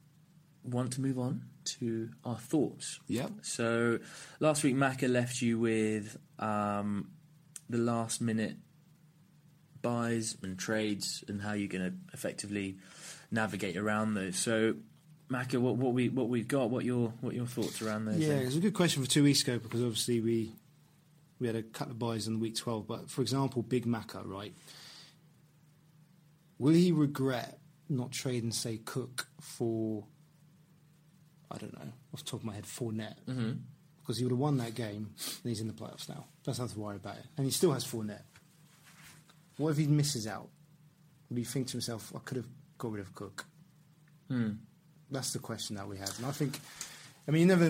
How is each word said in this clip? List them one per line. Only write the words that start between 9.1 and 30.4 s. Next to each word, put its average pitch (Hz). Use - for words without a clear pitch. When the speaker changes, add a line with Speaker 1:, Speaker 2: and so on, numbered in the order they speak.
Speaker 1:
buys 117
and 92
trades 107
and 101
how 104
you're 101
gonna 92
effectively 101
navigate 101
around 107
those. 95
So, 113
Macca, 127
what, 123
what 127
we, 123
what 123
we've 117
got, 131
what 120
your, 120
what 123
your 120
thoughts 113
around 110
those 107
Speaker 2:
Yeah, 156
Speaker 1:
things? 127
Speaker 2:
it's 139
a 170
good 202
question 160
for -
two 147
weeks 143
ago 120
because 110
obviously 117
we, 113
we 123
had 110
a 110
couple 143
of 113
buys 113
in 110
week 113
twelve. 107
But 117
for -
example, 127
Big 120
Macca, 110
right? 98
Will 147
he 175
regret 135
not 123
trading, 120
say, 110
Cook -
for, 113